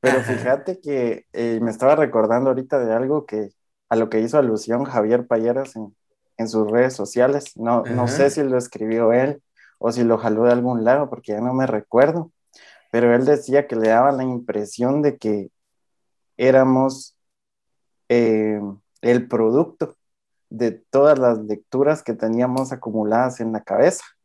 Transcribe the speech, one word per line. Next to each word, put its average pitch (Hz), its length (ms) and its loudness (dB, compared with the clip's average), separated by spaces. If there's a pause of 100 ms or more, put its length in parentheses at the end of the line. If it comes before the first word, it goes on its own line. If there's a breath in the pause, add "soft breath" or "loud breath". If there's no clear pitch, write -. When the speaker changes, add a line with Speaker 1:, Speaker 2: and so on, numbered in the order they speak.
Speaker 1:
Pero 131 200 2
Speaker 2:
Ajá. - 20 -8
Speaker 1:
fíjate 127 580 -2
que, 127 520 -4
eh, 117 280 -2
me 117 100 -2
estaba 127 240 2
recordando 120 560 2
ahorita 131 280 -2
de 113 140 0
algo 139 320 -2
que, 107 240 -6 (400)
a 117 80 0
lo 113 120 0
que 110 120 0
hizo 123 180 0
alusión 120 460 -2
Javier 120 420 0
Payeras 123 500 -2
en, 107 180 -14 (420)
en 113 120 -4
sus 110 220 0
redes 123 240 2
sociales. 127 600 -2
No, 117 300 0
no 120 200 -2
Speaker 2:
Ajá. - 20 -2
Speaker 1:
sé 139 220 2
si 147 120 -2
lo 131 140 0
escribió 113 560 -2
él 135 280 0 (380 soft breath)
o 117 120 -2
si 120 120 -2
lo 117 160 2
jaló 110 260 -2
de 120 80 4
algún 120 320 -2
lado, 135 240 2
porque 117 240 -10
ya 107 80 -4
no 123 120 -4
me 131 140 0
recuerdo. 143 640 0 (600 soft breath)
Pero 120 240 4
él 127 100 2
decía 143 420 2
que 123 80 -6
le 110 140 2
daba 120 220 4
la 131 120 -2
impresión 123 760 -4
de 143 160 0
que 104 340 -4 (880)
éramos, 131 800 2 (920)
eh, 110 500 2 (420)
el 123 260 2
producto 120 680 0 (520)
de 110 220 -4
todas 139 480 4
las 120 200 2
lecturas 131 640 -2
que 117 100 -6
teníamos 123 600 -2
acumuladas 113 680 -2
en 113 120 -6
la 110 100 -8
cabeza. 131 400 0 (220)